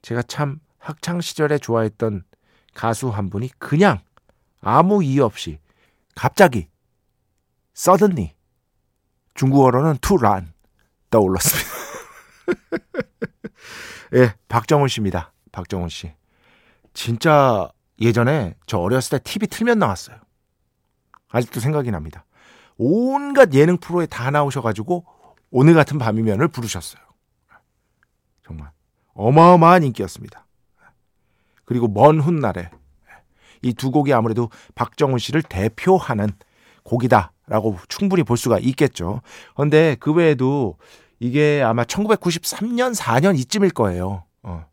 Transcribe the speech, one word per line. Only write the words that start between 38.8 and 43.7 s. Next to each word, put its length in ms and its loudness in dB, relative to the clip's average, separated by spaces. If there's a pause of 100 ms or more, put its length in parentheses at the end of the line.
그런데 440 2
그 120 -2
외에도 680 0 (420)
이게 440 0
아마 220 0
천구백구십삼 880 -4
년, 180 0
사 280 -2
년 140 2
이쯤일 360 0